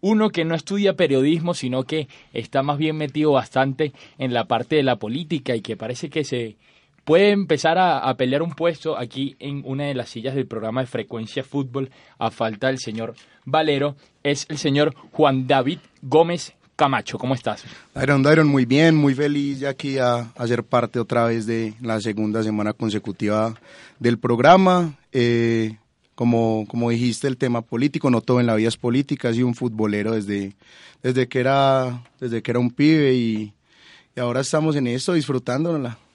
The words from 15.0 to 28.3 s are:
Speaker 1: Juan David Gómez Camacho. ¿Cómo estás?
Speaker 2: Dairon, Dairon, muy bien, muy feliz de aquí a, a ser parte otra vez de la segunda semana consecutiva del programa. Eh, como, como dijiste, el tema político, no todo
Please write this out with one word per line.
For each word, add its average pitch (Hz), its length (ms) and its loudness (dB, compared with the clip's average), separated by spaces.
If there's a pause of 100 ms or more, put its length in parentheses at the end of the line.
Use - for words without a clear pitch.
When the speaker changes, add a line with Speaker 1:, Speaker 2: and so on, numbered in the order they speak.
Speaker 1:
Juan 135 340 2
David 139 320 2 (240)
Gómez 160 500 2 (240)
Camacho. 135 400 0
¿Cómo 127 180 -2
estás? 110 300 -6 (300)
Speaker 2:
Dairon, 135 280 2
Dairon, 151 240 6
muy 135 200 4
bien, 156 280 6
muy 143 200 4
feliz 143 460 -4
de 139 80 -4
aquí 135 300 -6
a, 120 380 0
a 120 100 -6
ser 117 180 -2
parte 120 360 0
otra 117 240 0
vez 117 220 -2
de 113 340 -4
la 113 200 -4
segunda 107 420 -2
semana 107 320 -2
consecutiva 107 800 -2 (440)
del 120 200 0
programa. 170 760 6 (200)
Eh, 117 640 0 (380)
como, 113 540 0
como 117 220 -2
dijiste, 117 360 0
el 131 120 -4
tema 120 240 -2
político, 139 480 -2
no 117 100 4
todo 123 180 2